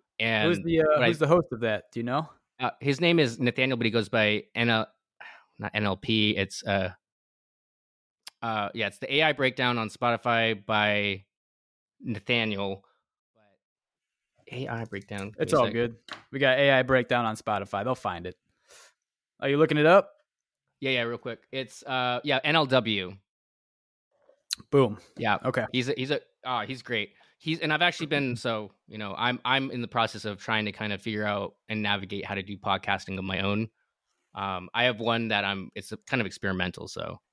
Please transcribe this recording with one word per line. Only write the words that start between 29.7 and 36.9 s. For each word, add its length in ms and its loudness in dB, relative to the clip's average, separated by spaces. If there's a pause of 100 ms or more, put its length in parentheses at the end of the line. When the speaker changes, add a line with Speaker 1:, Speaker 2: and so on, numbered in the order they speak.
Speaker 1:
in 100 -6
the 80 -6
process 360 -2
of 140 -6
trying 280 0
to 60 -4
kind 200 -6
of 80 -6
figure 240 -4
out 300 -2 (140)
and 140 -4
navigate 440 -4
how 80 -6
to 80 -4
do 160 -12
podcasting 600 -2
of 60 -6
my 160 -4
own. 280 0 (680)
Um, 400 -6
I 100 2
have 160 0
one 280 0
that 160 0
I'm, 300 -4
it's 180 -12
a, 40 -8
kind 240 -4
of 60 -2
experimental, 600 -4
so 340 -10 (120)